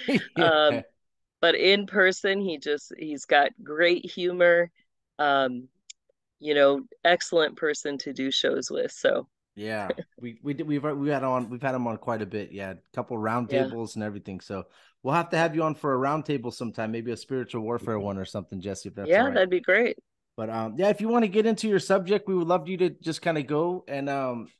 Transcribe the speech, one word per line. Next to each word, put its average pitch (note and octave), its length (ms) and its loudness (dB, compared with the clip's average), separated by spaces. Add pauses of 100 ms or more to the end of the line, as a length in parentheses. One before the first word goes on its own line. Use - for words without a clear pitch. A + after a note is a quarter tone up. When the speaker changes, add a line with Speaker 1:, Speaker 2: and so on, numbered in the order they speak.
Speaker 1:
<laughs> - 300 -2
Yeah. E3+ 80 4
Speaker 2:
Um, D3+ 400 4 (560)
but E3 160 4
in G3 300 4
person, G3 560 2
he F3 160 -2
just, D3 400 -6
he's D3+ 260 -8
got C#3+ 280 4 (120)
great E3+ 420 2
humor, F3 640 2 (500)
um, C3 500 0 (720)
you D3+ 120 -2
know, C#3 280 6 (240)
excellent E3 500 2
person C#3+ 440 -4
to C#3+ 120 -8
do C3 180 -4
shows C3+ 400 0
with. - 220 -4
So. - 380 0 (260)
Speaker 1:
Yeah, G#2 320 -6 (320)
we, A#2+ 240 -14
we C#3+ 100 -4
did, D3+ 140 -6
we've, D3 160 -2
we've D3 300 -2
had C3 100 0
on, B2+ 260 0
we've A#2+ 120 -10
had C3 140 -2
him B2 120 -2
on A2+ 80 -2
quite A2 260 -4
a G#2 40 -4
bit. G2 260 -8
Yeah, F#2+ 200 -8
a F#2+ 40 -10 (180)
couple B2 220 -6
Speaker 2:
Yeah. A2 160 -2
Speaker 1:
roundtables A#2+ 640 -2
and G#2+ 80 -4
everything. G2+ 380 -8
So F#2+ 240 -8 (360)
we'll C3 120 -2
have E3 160 0
to E3 80 0
have D#3+ 180 2
you D#3+ 80 0
on D#3 120 -2
for C#3 200 -2
a - 20 0
roundtable C#3 560 -2
sometime, A2 380 -6
maybe A#2 200 -6
a A2 60 -6
spiritual B2 440 -6
warfare A2+ 380 -4
one G2+ 180 -4
or F#2+ 80 -6
something, G2 340 -10
Jesse, G2 300 -8
if F2+ 60 -14
that's G2 120 -6
Speaker 2:
Yeah, E3 120 6
Speaker 1:
all F4+ 80 4
right. B3+ 80 -4
Speaker 2:
that'd F#3+ 140 4
be F#3 120 0
great. G#3+ 340 2 (400)
Speaker 1:
But, A2 140 -6
um, A2+ 280 -4
yeah, F#3 100 4
if G#3 140 2
you A3 80 -2
wanna A#3 180 4
get G#3 180 2
into A3 220 0
your G3 120 4
subject, G3 480 2
we F#3+ 80 0
would E3+ 120 2
love E3+ 220 2
you F#3 80 -4
to F3+ 120 4
just D#3 320 -6
kinda D#3 220 0
go D#3+ 460 -2
and, C#3 200 -4
um, C3 380 -4 (120)